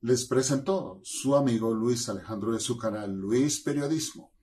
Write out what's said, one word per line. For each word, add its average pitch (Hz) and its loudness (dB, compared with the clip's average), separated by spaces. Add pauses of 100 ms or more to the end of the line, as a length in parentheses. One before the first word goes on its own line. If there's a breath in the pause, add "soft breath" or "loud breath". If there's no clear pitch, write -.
Les 123 2
presentó 135 0
su 139 0
amigo 113 4
Luis 117 0
Alejandro 101 -4
de 110 0
su 120 -2
canal 104 -4
Luis 117 2
Periodismo. 143 -2 (100)